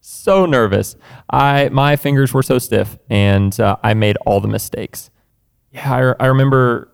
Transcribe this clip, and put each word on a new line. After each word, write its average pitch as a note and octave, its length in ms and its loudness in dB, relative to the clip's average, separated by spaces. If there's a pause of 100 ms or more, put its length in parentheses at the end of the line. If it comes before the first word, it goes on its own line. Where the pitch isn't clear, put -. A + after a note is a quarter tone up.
so F#3+ 460 0
nervous. A2 500 0 (320)
I, C#3 400 0
my C#3+ 280 0
fingers C#3 360 0
were C3+ 100 0
so B2+ 160 -2
stiff, G#2 400 -4 (120)
and, G2+ 500 2
uh, G2+ 220 2
I G#2+ 100 0
made G#2+ 320 0
all G2 160 0
the G#2 80 -4
mistakes. - 600 -8 (600)
Yeah, B2+ 480 -2
I, - 60 -2
I - 40 2
remember C3 640 2